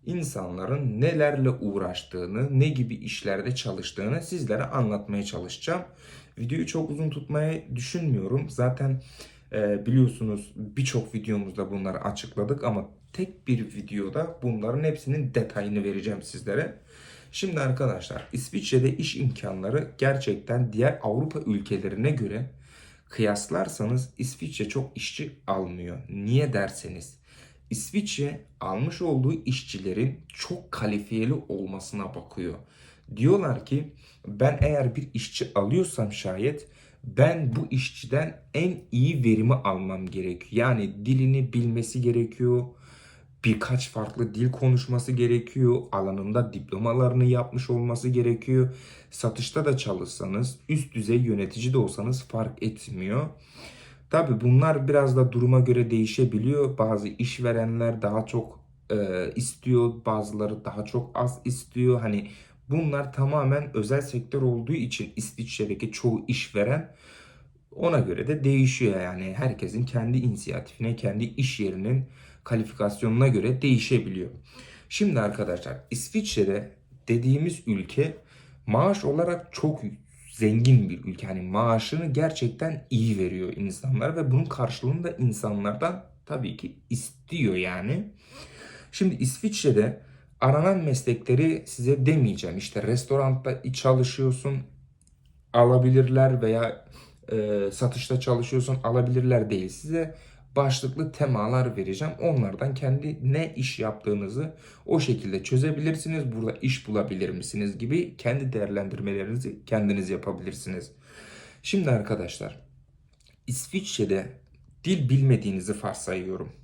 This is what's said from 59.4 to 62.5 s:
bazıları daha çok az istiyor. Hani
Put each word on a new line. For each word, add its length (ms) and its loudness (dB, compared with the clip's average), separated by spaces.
bazıları 600 -4
daha 200 -8
çok 280 -4
az 320 -2
istiyor. 560 0
Hani 260 -2